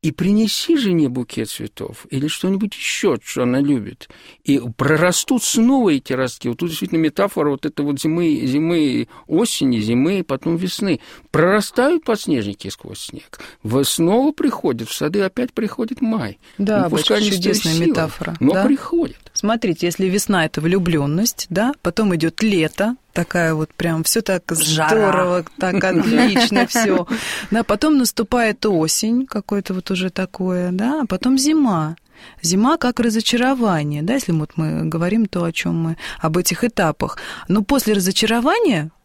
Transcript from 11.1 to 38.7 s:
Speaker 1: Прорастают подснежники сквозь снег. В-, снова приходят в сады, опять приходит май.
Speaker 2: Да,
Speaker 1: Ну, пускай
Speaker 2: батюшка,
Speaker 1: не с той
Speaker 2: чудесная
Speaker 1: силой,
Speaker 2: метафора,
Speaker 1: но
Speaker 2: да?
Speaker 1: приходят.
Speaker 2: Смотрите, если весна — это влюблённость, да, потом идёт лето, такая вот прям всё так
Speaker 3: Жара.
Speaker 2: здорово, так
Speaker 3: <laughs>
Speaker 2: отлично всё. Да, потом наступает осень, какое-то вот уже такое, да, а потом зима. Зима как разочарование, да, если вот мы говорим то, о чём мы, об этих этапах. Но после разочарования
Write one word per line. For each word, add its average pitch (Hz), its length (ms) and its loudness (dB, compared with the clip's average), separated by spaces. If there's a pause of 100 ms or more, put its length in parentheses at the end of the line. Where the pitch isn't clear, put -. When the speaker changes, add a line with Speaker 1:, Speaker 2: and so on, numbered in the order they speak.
Speaker 1:
Прорастают 214 760 2
подснежники 113 640 -2
сквозь - 320 -14
снег. - 400 -16 (220)
В-, 120 220 2
снова 220 480 2
приходят 127 580 -2
в - 40 -8
сады, 175 280 -2
опять 247 320 -4
приходит 226 480 -4
май. 208 360 -2 (200)
Speaker 2:
Да, 202 260 2
Speaker 1:
Ну, 170 60 0
пускай 208 300 2
Speaker 2:
батюшка, 214 40 2
Speaker 1:
не 208 60 2
с 196 120 0
той 196 120 2
Speaker 2:
чудесная 165 180 -2
Speaker 1:
силой, 165 160 2
Speaker 2:
метафора, - 520 -2
Speaker 1:
но 139 120 4
Speaker 2:
да? 190 140 2
Speaker 1:
приходят. 311 500 -2 (160)
Speaker 2:
Смотрите, 202 540 -2
если 185 200 -2
весна — 190 400 0
это 156 140 -4
влюблённость, 170 880 0
да, 214 220 0 (100)
потом 190 320 0
идёт 160 280 0
лето, 202 520 0 (180)
такая 170 420 0
вот 156 200 -2
прям 165 300 -2
всё - 180 0
так 185 280 -2
Speaker 3:
Жара. 160 400 0
Speaker 2:
здорово, 185 540 2 (140)
так 185 260 0
Speaker 3:
<laughs> - 0 -
Speaker 2:
отлично 233 840 4
всё. 196 380 0 (440)
Да, 214 140 2
потом 294 340 2
наступает 233 680 0
осень, 220 600 0
какое-то 202 480 -4
вот 185 160 -6
уже 185 200 -2
такое, 185 600 -4
да, 240 320 -2
а 233 40 -2
потом 254 300 0
зима. 247 600 2 (460)
Зима 202 340 2
как 247 240 -2
разочарование, 220 1040 0
да, 202 120 0
если 269 180 -2
вот 156 240 -2
мы 156 320 -2
говорим 180 380 0
то, 175 160 -4
о 170 100 -2
чём 170 220 -4 (140)
мы, 165 80 -4 (240)
об 160 180 0
этих 170 240 -2
этапах. 196 560 -2 (300)
Но 202 140 2
после 214 320 2
разочарования 220 960 2 (140)